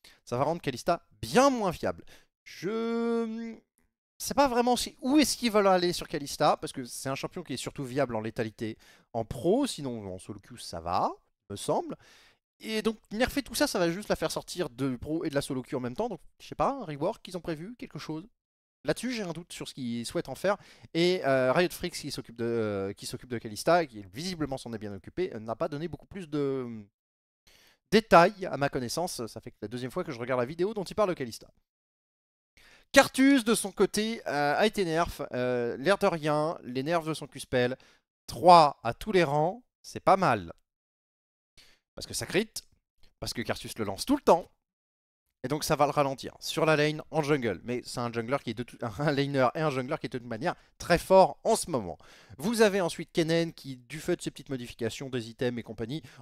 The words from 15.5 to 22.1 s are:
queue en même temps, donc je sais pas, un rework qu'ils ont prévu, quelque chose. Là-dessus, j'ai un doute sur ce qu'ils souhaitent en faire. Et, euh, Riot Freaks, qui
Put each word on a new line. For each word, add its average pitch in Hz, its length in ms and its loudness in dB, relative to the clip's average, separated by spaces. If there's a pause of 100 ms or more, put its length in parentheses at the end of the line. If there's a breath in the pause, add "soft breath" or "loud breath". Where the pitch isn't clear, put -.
queue - 140 -8
en 127 40 -4
même 123 140 -6
temps, 226 140 -4
donc 190 120 -12 (200)
je - 80 -20
sais - 60 -12
pas, 190 260 0
un 214 60 -12
rework 156 360 -6
qu'ils 185 140 -10
ont 165 60 -10
prévu, 175 340 -8
quelque - 220 -14
chose. 156 280 -10 (580)
Là-dessus, 220 280 -2
j'ai 220 100 -4
un 175 100 -6
doute 170 200 -14
sur - 160 -12
ce - 60 -12
qu'ils 117 320 -6
souhaitent - 220 -6
en 131 60 -10
faire. 190 220 0 (380 loud breath)
Et, 180 320 2
euh, 131 260 4
Riot 170 180 2
Freaks, - 240 -8
qui 147 160 -10